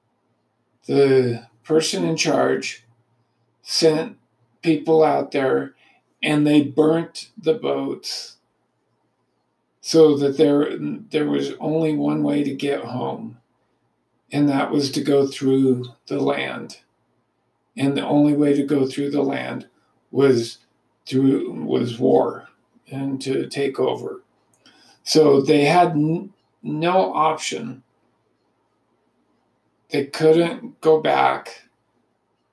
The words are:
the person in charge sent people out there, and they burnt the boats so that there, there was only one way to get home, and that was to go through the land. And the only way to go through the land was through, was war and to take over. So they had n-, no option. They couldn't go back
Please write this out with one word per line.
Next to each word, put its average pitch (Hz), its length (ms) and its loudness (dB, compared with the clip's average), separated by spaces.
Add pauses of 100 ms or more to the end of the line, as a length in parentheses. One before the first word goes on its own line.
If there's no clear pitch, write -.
(840)
the 131 640 2 (160)
person 160 420 0
in 160 100 -2
charge 135 680 -2 (800)
sent 160 540 0 (440)
people 156 420 2
out 143 280 0
there, 135 420 -2 (480)
and 151 240 0
they 147 160 4
burnt 156 720 -2
the 160 200 -2
boats - 800 -8 (1500)
so 156 360 6
that 139 200 -2
there, 147 400 2
there 147 480 -6
was 139 340 -2
only 156 360 -2
one 147 260 -2
way 147 220 0
to 131 100 -6
get 139 300 -6
home, 123 540 -10 (920)
and 147 160 0
that 139 220 0
was 143 220 -2
to 135 100 -4
go 139 240 2
through 135 600 0 (200)
the - 140 -6
land. 135 640 -6 (920)
And 139 220 -2
the - 80 -6
only 147 280 2
way 143 200 2
to 143 100 0
go 139 220 0
through 143 240 -6
the 143 140 -2
land 127 440 -6 (440)
was 127 480 2 (480)
through, 135 460 0 (120)
was 120 320 -2
war 131 520 0 (420)
and 135 320 -8
to 135 240 -4
take 139 320 -6
over. - 420 -4 (800)
So 143 400 4
they 147 240 4
had 170 280 4
n-, 156 400 -2 (280)
no 170 520 0
option. 151 680 -4 (2000)
They 139 160 -2
couldn't 165 760 0
go 156 200 4
back - 680 -2 (840)